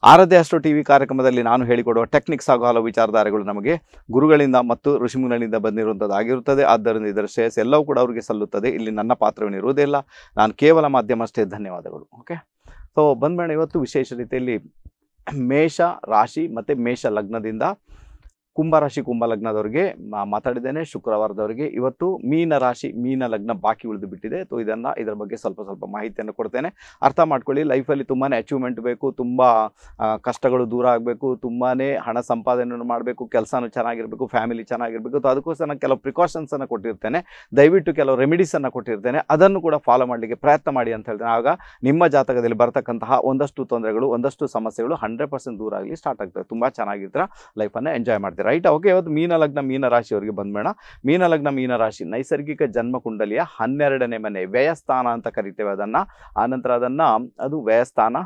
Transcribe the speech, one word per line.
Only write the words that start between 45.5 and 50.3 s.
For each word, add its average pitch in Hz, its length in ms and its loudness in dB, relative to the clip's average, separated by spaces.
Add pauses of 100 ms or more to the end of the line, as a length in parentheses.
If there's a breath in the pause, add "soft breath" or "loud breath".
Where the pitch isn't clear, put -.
ದೂರ 107 160 -6
ಆಗ್ಲಿಕ್ಕೆ 101 200 -8
ಸ್ಟಾರ್ಟ್ - 260 -6
ಆಗ್ತವೆ. 92 220 -10
ತುಂಬಾ 117 260 -2
ಚೆನ್ನಾಗಿರ್ತೀರ, 101 520 -6 (360 soft breath)
ಲೈಫನ್ನು 110 380 -4
ಎಂಜಾಯ್ 117 240 0
ಮಾಡ್ತೀರಾ. 95 260 -6
ರೈಟ್? 165 220 2
ಓಕೆ, 165 220 2
ಇವತ್ತು 185 220 2
ಮೀನ 165 240 0
ಲಗ್ನ, 151 240 0
ಮೀನ 135 280 -2
ರಾಶಿಯವರಿಗೆ 110 440 0